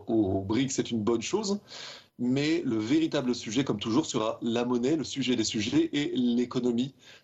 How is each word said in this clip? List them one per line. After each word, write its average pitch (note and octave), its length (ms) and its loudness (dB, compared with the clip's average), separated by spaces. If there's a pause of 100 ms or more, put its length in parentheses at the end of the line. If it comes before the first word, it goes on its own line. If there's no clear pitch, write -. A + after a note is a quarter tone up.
au G2 340 2
brics, A#2 300 0
c'est A#2 180 -2
une A2+ 140 -2
bonne A2+ 180 2
chose, G3+ 380 -2 (580)
mais C#3 480 0
le A2+ 140 0
véritable C#3 560 2
sujet, B2 280 -2
comme A2 160 -2
toujours, A2+ 280 0
sera A2+ 340 -2
la A#2+ 240 0
monnaie, B2 300 2
le C#3+ 80 -2
sujet B2 320 -2
des A2 80 2
sujets B2 500 0
et D3 220 -2
l'économie, B2 800 0 (280)